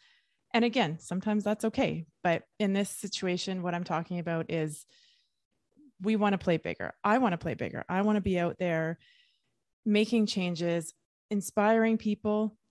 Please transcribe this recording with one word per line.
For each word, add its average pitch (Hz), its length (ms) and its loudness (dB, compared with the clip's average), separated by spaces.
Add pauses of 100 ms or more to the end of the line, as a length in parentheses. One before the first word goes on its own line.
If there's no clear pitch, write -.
(540)
And 233 100 4
again, 214 360 0
sometimes 202 440 -2
that's 214 220 -2
okay. 214 400 -2 (180)
But 170 200 0 (160)
in 196 140 2
this 196 180 0
situation, 185 720 -4
what 175 100 -2
I'm 175 100 -2
talking 170 360 -4
about 165 320 -4
is 156 340 -4 (1160)
we 214 160 0
want 202 180 2
to 190 40 2
play 170 200 2
bigger. - 360 -6 (100)
I 208 140 4
want 233 160 2
to 175 60 0
play - 160 -4
bigger. - 340 -6
I 185 140 2
want 214 140 4
to 202 40 0
be 185 160 0
out 175 220 0
there 165 400 0 (840)
making 214 400 4
changes, 170 680 -2 (360)
inspiring 220 680 2
people, 214 600 0 (120)